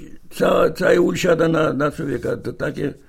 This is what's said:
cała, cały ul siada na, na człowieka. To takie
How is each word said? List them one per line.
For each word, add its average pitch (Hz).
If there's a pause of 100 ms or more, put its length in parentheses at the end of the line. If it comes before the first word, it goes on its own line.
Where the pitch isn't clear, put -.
(300)
cała, 175
cały 175
ul 180
siada 165
na, 156
na 143
człowieka. 131
To 113
takie 143 (140)